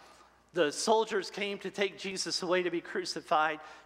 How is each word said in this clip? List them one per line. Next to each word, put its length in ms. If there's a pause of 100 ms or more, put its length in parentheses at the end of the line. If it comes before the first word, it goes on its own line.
(520)
the 180
soldiers 580
came 300
to 140
take 260
Jesus 440
away 200
to 80
be 100
crucified. 800 (280)